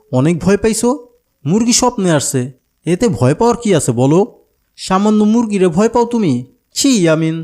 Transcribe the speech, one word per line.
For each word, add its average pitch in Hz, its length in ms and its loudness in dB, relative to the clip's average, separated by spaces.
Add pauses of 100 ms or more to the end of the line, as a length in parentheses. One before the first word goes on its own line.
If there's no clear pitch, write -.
(120)
অনেক 147 260 0
ভয় 185 180 0
পাইছো। 226 520 -2 (360)
মুরগি 220 280 0
স্বপ্নে 220 400 0
আসছে, 139 400 -2 (340)
এতে 185 220 0
ভয় 127 260 0
পাওয়ার 233 220 0
কি 202 180 -2
আছে 139 180 0
বলো? 135 280 2 (560)
সামান্য 214 480 0
মুরগিরে 208 440 0
ভয় 185 200 2
পাও 233 160 0
তুমি? 202 400 -2 (300)
ছি, - 140 0
ইয়ামিন। 160 560 0